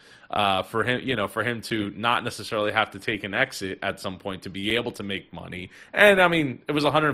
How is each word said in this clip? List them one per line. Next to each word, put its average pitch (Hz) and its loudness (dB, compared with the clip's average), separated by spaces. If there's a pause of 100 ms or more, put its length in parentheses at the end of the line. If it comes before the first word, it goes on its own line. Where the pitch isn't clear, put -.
(300)
Uh, 98 2
for 110 -2
him, 123 0
you 123 -2
know, 101 0
for 110 -2
him 117 -2
to 104 -4
not 117 0
necessarily 107 -2
have 107 2
to 98 -12
take 107 -4
an 98 -6
exit 107 -2
at 95 -4
some 95 -6
point 92 -8
to 98 -10
be 98 -2
able 120 -2
to 110 -10
make 98 -8
money. 90 -12 (240)
And, 196 8
I 175 8
mean, 151 0
it 151 0
was 147 2
a 143 2
hundred 151 2